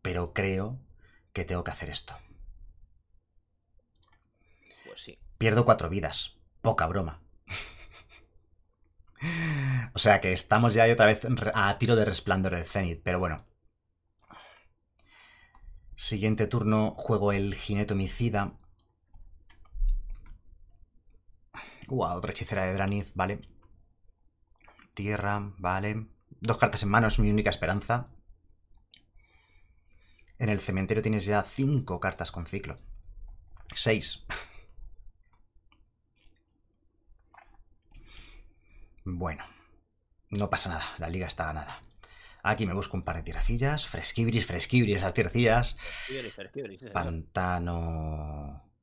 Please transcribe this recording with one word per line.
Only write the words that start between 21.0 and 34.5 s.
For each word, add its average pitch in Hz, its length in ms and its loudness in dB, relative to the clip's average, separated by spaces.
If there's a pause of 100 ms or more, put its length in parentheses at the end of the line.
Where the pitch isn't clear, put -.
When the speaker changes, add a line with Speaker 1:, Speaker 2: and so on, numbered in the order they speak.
Speaker 1:
Ua, 110 280 0
otra - 160 -4
hechicera 98 340 -2
de 92 80 0
Draniz, 98 420 -2
vale. 95 240 -2 (1500)
Tierra, 101 640 -4
vale. 98 500 -2 (340)
Dos 113 160 0
cartas - 260 2
en 101 60 -2
mano 110 180 4
es 104 120 4
mi 104 120 4
única 104 180 2
esperanza. 101 600 -2 (2250)
En 110 120 0
el 104 100 2
cementerio 95 420 0
tienes 107 220 0
ya 104 200 2
cinco 135 580 0
cartas 90 300 -2
con 87 140 -8
ciclo. 95 300 -8 (960)
Seis. - 540 0
<laughs> - 60 -8 (4000)